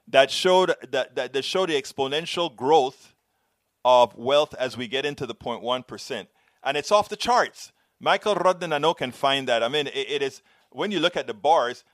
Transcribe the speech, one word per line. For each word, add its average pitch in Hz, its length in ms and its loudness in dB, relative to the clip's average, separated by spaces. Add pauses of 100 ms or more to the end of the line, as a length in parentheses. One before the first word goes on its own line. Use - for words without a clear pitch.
that 135 240 4
showed 185 440 2 (180)
that, 127 240 -4
that, 127 160 -6
that 135 120 -4
showed 185 260 -2
the 143 100 0
exponential 147 720 -4
growth 143 640 0 (680)
of 123 320 6
wealth 139 440 0
as 127 160 -6
we 123 100 -8
get 131 180 -4
into 143 220 -6
the 110 80 -12
point 113 280 -10
one 123 200 -4
percent. - 460 -12 (340)
And 139 140 -4
it's 147 160 -2
off 208 160 2
the 214 80 -8
charts. - 560 -2 (260)
Michael 196 380 0
Rudden, 180 360 0
I 147 60 0
know, 160 160 2
can 127 160 -6
find 135 380 -2
that. 117 160 2
I 120 40 -2
mean, 143 200 -2
it, 123 200 -6
it 143 140 -4
is, 135 180 -6 (300)
when 175 220 -6
you 175 80 -2
look 175 160 0
at 147 100 -4
the 113 80 -8
bars, 123 480 0 (120)